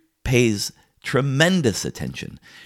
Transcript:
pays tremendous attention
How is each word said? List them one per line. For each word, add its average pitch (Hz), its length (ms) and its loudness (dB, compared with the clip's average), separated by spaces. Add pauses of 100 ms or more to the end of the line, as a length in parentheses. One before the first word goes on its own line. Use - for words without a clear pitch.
(240)
pays 120 480 2 (300)
tremendous 139 840 2
attention - 560 -8 (260)